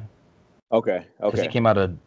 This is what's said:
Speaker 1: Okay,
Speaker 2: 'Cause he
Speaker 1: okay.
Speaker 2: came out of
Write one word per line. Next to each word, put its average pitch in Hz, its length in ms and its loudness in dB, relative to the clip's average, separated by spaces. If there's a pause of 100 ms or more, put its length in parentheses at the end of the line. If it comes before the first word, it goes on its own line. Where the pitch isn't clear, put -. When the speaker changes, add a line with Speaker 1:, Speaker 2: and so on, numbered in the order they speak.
(720)
Speaker 1:
Okay, 104 340 -2 (160)
Speaker 2:
'Cause 104 140 0
he 107 60 0
Speaker 1:
okay. - 80 -2
Speaker 2:
came 117 180 0
out 107 100 6
of 92 200 0 (100)